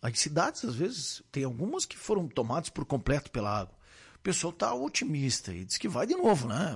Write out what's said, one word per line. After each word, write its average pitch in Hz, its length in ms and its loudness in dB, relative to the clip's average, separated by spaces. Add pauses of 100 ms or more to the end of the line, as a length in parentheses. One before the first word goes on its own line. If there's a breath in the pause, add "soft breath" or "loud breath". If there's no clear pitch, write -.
as 117 180 0
cidades, 170 460 0
às 127 100 -2
vezes, 180 560 -4
tem 139 120 -2
algumas 170 420 -2
que - 120 -12
foram 196 300 0
tomadas 127 420 -2
por - 160 -6
completo 139 460 0
pela 104 300 0
água. 92 120 -8 (440 loud breath)
O - 80 -20
pessoal 175 260 0
tá 208 220 0
otimista 147 800 0
e 90 120 -6
diz - 120 -2
que - 100 -2
vai 170 200 0
de 311 80 2
novo, 214 320 6
né, 127 280 0